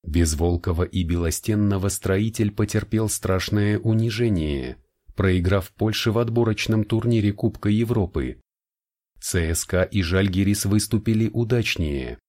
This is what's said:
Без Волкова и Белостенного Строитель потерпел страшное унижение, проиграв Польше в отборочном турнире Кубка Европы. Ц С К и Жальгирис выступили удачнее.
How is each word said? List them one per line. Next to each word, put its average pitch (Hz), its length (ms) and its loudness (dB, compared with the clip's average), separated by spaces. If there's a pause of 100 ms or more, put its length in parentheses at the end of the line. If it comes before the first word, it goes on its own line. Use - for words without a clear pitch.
Без 80 320 0
Волкова 85 480 0
и 92 200 -2
Белостенного 98 840 0
Строитель 101 640 -2
потерпел 107 580 -2
страшное 104 680 0
унижение, 104 1000 0 (380)
проиграв 92 560 2
Польше 110 400 -2
в 107 80 0
отборочном 113 680 0
турнире 110 480 2
Кубка - 360 -2
Европы. 104 720 0 (760)
Ц 82 340 -2
С - 120 -2
К 90 180 0
и 98 180 -2
Жальгирис 95 640 2
выступили 107 680 0
удачнее. 78 840 -2 (120)